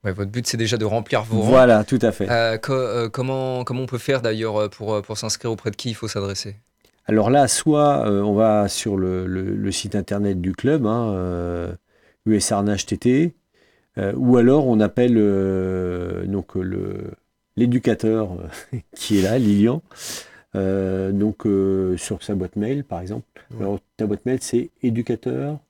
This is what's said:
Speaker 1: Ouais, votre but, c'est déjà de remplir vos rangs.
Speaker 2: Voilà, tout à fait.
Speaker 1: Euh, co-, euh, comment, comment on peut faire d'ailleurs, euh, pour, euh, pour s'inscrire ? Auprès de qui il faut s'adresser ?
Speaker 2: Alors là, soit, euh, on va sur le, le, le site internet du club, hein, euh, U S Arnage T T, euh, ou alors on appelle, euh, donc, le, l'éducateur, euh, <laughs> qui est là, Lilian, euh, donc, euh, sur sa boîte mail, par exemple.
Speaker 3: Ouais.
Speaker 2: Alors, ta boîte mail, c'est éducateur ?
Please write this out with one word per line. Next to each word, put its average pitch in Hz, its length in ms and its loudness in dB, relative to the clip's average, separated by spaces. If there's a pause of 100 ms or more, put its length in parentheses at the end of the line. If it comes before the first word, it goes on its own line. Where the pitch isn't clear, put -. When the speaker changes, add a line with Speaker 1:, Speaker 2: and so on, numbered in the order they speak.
Speaker 1:
Ouais, 95 80 -2
votre 101 180 -6
but, 120 160 -6
c'est - 80 -4
déjà 113 220 0
de 107 80 -2
remplir 110 380 0
vos 110 180 0
rangs. 104 80 2
Speaker 2:
Voilà, 123 340 8
tout 123 180 0
à 110 120 2
fait. 101 160 -4
Speaker 1:
Euh, 117 280 0
co-, - 140 -6
euh, 120 380 -2
comment, 131 560 -4
comment 127 160 -6
on 127 40 -4
peut 123 120 -8
faire 131 240 -2
d'ailleurs, 110 340 -2
euh, 107 140 0
pour, 107 240 -6
euh, 104 80 -2
pour 107 160 -10
s'inscrire ? 113 340 -6
Auprès 110 200 -6
de - 40 -10
qui - 140 -8
il 110 40 -6
faut 110 140 -10
s'adresser ? 101 480 -6 (500)
Speaker 2:
Alors 107 240 4
là, 139 200 6
soit, 147 580 2
euh, 101 140 2
on 104 120 2
va 107 360 4
sur - 260 -4
le, 92 320 -2
le, 92 140 -4 (160)
le 101 160 -2
site - 220 -6
internet 101 440 -2
du 92 140 -2
club, 139 320 0
hein, 113 300 0
euh, 87 580 -4 (520)
U 110 80 4
S 101 200 2
Arnage 101 320 0
T 101 120 -4
T, 143 360 2 (640)
euh, 98 180 -2
ou 127 220 4
alors 131 300 6
on 113 120 4
appelle, 120 380 4
euh, 92 1080 0
donc, 95 300 -6
le, 95 560 -6 (460)
l'éducateur, 110 800 0 (340)
euh, 127 60 -8 (100)
<laughs> - 80 -20
qui 104 240 0
est - 20 4
là, 104 160 2
Lilian, 110 440 2 (760)
euh, 95 560 -2
donc, 101 340 0
euh, 95 520 2
sur - 260 -8
sa 104 120 -4
boîte 92 200 -4
mail, 127 300 -2
par 87 160 -8
exemple. 104 260 -10 (240)
Speaker 3:
Ouais. 113 120 -8
Speaker 2:
Alors, 98 160 -4 (180)
ta 110 80 -2
boîte 101 200 -4
mail, 127 140 0
c'est - 300 -2 (120)
éducateur ? 127 800 0 (100)